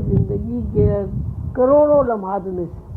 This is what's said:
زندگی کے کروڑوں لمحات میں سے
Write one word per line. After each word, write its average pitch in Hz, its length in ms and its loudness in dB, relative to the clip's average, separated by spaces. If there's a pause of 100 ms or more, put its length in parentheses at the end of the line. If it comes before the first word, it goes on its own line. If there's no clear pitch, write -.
زندگی 202 540 0 (120)
کے 208 320 2 (480)
کروڑوں 285 500 4
لمحات 196 440 -2
میں 180 180 -4
سے - 320 -14